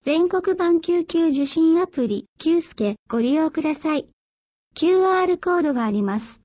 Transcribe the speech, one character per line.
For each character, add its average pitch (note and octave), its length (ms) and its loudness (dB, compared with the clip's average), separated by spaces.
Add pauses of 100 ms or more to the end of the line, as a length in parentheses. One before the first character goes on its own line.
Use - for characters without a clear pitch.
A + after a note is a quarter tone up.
全 E4 300 0
国 F#4 260 -2
版 F4 240 2
救 F4 240 -2
急 E4 240 0
受 C#4 160 0
診 D#4+ 380 2
ア F4+ 40 -2
プ C4 200 -4
リ、 G3+ 200 -4 (120)
救 E4 240 0
助、 G#3 340 -4 (120)
ご A#3 120 -2
利 B3 140 2
用 D#4 160 0
く D#4 100 -6
だ D4+ 140 -2
さ D#4 220 -4
い。 - 120 -6 (680)
キ E4+ 180 2
ュ F#4 100 4
ー F#4 180 2
ア - 20 2
ー F#4 40 0
ル F4+ 120 0
コ F4+ 180 -2
ー F4 60 2
ド D4 120 0
が A#3+ 100 -2
あ G#3+ 60 0
り G#3 120 0
ま G3+ 180 -2
す。 - 240 -20